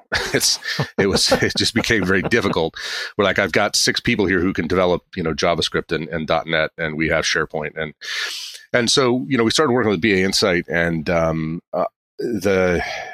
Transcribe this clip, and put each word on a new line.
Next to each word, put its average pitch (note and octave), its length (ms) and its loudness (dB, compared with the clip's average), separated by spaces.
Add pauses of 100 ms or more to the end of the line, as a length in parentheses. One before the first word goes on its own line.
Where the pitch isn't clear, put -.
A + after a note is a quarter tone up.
<laughs> - 80 -12 (220)
it's, - 240 0 (400)
it - 80 2
was, - 260 0
it - 240 2
just - 180 0
became A2 300 0
very F#2 180 2
difficult. F2+ 520 0 (420)
We're G#2 80 2
like, F#2 140 2
"I've G2 140 2
got G#2 240 2
six - 240 0
people G#2+ 260 0
here F2+ 140 2
who F#2 120 2
can E2+ 140 -4
develop, F2+ 380 2 (120)
you F#2 60 -2
know, D#2+ 100 0
JavaScript E2 600 0
and, D#2 140 -4
and D#2 180 -6
dot E2 200 0
net, D#2 300 0
and D#2 200 -6
we D#2+ 120 0
have D#2+ 160 0
SharePoint." D2+ 520 -4
And, D#2 180 -6 (800)
and A#2+ 180 2
so, B2+ 380 2
you C3+ 100 0
know, A#2 60 4
we A2+ 80 2
started D3+ 200 2
working A#2+ 180 2
with F#2 100 0
B G#2+ 140 4
A F#2 100 4
Insight, F#2+ 440 2
and, E2 400 0
um, D#2+ 520 0 (120)
uh, E2+ 120 -2 (340)
the, F#2+ 640 0 (300)